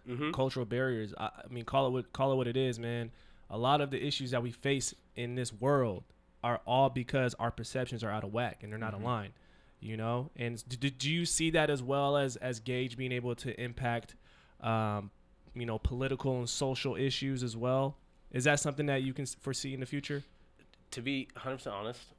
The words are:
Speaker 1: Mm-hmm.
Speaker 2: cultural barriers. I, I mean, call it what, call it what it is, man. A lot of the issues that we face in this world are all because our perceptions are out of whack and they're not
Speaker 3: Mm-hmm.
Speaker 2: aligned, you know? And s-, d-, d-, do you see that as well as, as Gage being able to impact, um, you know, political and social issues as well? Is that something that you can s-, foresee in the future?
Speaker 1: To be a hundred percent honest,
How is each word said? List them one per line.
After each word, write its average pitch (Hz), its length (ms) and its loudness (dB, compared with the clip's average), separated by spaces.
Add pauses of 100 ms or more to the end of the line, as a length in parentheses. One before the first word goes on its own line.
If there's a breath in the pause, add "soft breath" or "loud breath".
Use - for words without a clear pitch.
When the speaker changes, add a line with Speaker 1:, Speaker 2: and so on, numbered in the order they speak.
Speaker 1:
Mm-hmm. 139 240 -2
Speaker 2:
cultural 131 340 0
barriers. 117 520 0
I, 95 80 -2
I - 260 -10
mean, 120 120 -6
call 135 220 4
it 127 40 2
what, 127 220 -2
call 135 200 4
it 131 40 4
what 131 120 2
it 120 80 0
is, 127 220 2
man. 117 320 -4 (400 soft breath)
A 104 80 -4
lot 135 220 6
of 139 100 0
the 135 140 0
issues 135 280 -2
that 123 100 2
we 120 80 -2
face 139 440 0 (220)
in 120 180 -4
this 123 180 -2
world 120 520 2 (400)
are 120 220 0
all 135 220 6
because 127 460 2
our 117 160 0
perceptions 117 540 -4
are 107 60 -2
out 107 140 -2
of 101 80 -6
whack 113 300 -2
and 104 100 -10
they're 107 60 -6
not 110 160 -4
Speaker 3:
Mm-hmm. 101 100 -6
Speaker 2:
aligned, 110 280 -2 (480 soft breath)
you 110 160 -6
know? 120 400 -2
And 120 180 -4
s-, 110 80 -8
d-, 123 160 -8
d-, 139 120 0
do 131 200 -2
you 170 160 2
see 165 240 2
that 156 180 6
as 139 140 2
well 139 340 2
as, 135 200 2
as 123 240 -4
Gage 127 360 -2
being 127 160 -4
able 123 240 -2
to - 240 -6
impact, 120 540 -2 (460 soft breath)
um, 107 500 0 (440)
you 120 120 -4
know, 110 120 -2
political 131 600 0
and 123 100 -2
social 131 480 0
issues 131 460 0
as 117 140 -4
well? 131 400 2 (360)
Is 127 120 0
that 147 160 6
something 147 260 0
that 135 160 2
you 131 100 -2
can 139 120 -6
s-, - 160 -8
foresee 135 340 -4
in 127 60 -6
the 131 60 -6
future? 143 360 -4 (720)
Speaker 1:
To 123 100 -6
be 135 340 -2
a - 40 -12
hundred 131 180 -4
percent 104 180 -6
honest, 113 240 -6 (180)